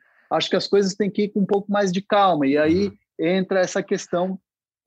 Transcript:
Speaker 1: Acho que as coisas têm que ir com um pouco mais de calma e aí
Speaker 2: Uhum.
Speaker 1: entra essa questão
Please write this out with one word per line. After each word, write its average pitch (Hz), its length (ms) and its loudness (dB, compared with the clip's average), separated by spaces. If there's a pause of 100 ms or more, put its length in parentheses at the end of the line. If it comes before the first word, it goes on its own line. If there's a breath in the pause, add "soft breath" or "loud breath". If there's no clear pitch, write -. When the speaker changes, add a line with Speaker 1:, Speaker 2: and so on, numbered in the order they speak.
(280 soft breath)
Speaker 1:
Acho 156 220 -2
que 196 60 2
as 180 100 -2
coisas 196 300 2
têm 208 120 -2
que 208 140 -2
ir 202 60 0
com 208 100 -6
um 190 80 2
pouco 202 240 -2
mais 202 220 0
de 196 100 -2
calma 185 420 2
e 139 140 2
aí 165 280 2
Speaker 2:
Uhum. 196 100 -10 (240)
Speaker 1:
entra 185 400 0
essa 185 240 -2
questão 185 520 -4 (500)